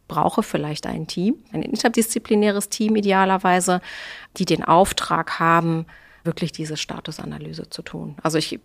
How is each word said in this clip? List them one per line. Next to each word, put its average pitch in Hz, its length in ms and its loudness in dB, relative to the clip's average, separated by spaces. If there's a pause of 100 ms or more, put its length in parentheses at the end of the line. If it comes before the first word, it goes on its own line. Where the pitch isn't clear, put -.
brauche 170 360 0
vielleicht 151 420 -4
ein 160 220 -6
Team, 202 300 -2 (140)
ein - 120 -4
interdisziplinäres 214 1080 0
Team 214 280 0
idealerweise, 190 840 2 (560)
die 185 80 0
den 156 180 0
Auftrag 165 760 2
haben, 165 480 4 (360)
wirklich 170 280 -2
diese 156 260 -8
Statusanalyse 156 920 -10
zu - 120 -12
tun. 165 400 -10
Also 160 160 0
ich - 260 -2